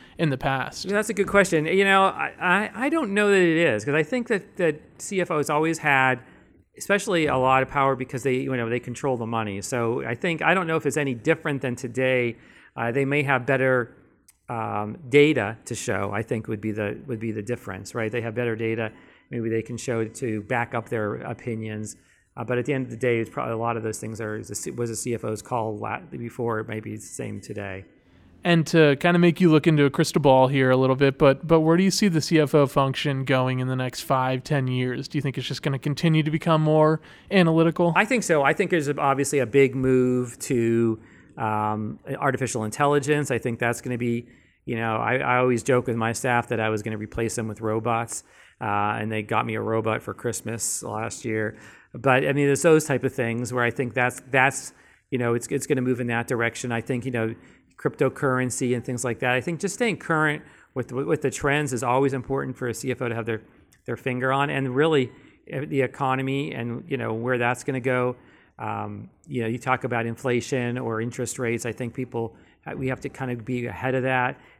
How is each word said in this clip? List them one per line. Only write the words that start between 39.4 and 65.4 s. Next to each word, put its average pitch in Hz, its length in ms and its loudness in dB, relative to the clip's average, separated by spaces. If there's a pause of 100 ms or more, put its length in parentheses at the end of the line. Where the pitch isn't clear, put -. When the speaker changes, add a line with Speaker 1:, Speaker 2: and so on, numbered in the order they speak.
Speaker 2:
big 131 300 4
move 127 640 2
to, 117 580 2 (400)
um, 107 640 -2 (180)
artificial 127 460 -2
intelligence. 143 640 2
I 120 80 0
think 117 220 -4
that's 120 200 0
gonna 123 160 -4
be, 120 300 -2 (400)
you 123 100 -4
know, 113 200 -2
I, 113 200 0
I 127 220 2
always 127 240 2
joke 123 240 2
with 117 100 -2
my 113 160 0
staff 120 360 0
that 113 120 -2
I 110 80 0
was 107 140 -2
gonna 110 160 -6
replace 110 360 -4
them 110 140 -4
with 107 120 -10
robots, 113 640 -2 (360)
uh, 104 380 0
and 110 120 -4
they 110 120 -2
got 113 240 -2
me 113 80 -4
a 110 60 -4
robot 113 420 -2
for 104 100 -10
Christmas 113 720 -6
last 110 420 -8
year. 110 320 -4 (380)
But, 131 320 2
I 143 60 0
mean, 143 140 2
there's 139 160 2
those 156 220 6
type 127 200 0
of 135 80 -2
things 117 400 -4
where 123 120 0
I 117 60 2
think 120 240 -4
that's, 123 360 0
that's, 135 420 2 (380)
you 127 80 -2
know, 120 160 2
it's, 120 140 -2
it's 143 180 -2
gonna 131 160 0
move 123 180 0
in 123 80 -2
that 117 180 0
direction. 120 460 -2
I 113 80 0
think, 120 240 -4
you 131 60 -4
know, 113 240 -2 (440)
cryptocurrency 127 960 0
and 120 100 -4
things 123 180 -6
like 117 180 -4
that. 123 120 0
I 127 80 2
think 165 200 -6
just 196 140 -4
staying 220 220 -2
current 156 460 0 (320)
with, 123 180 -6
with 151 300 -2
the 135 80 0
trends 143 420 0
is 123 100 -4
always 131 300 2
important 135 420 -6
for 123 140 -6
a 113 60 -4
C 131 160 -6
F 120 100 -6
O 123 80 -2
to 113 60 -4
have 113 100 -4
their, 113 160 -4 (460)
their 120 100 -6
finger 127 340 -2
on, 139 200 0
and 135 260 -2
really, 143 340 2 (400)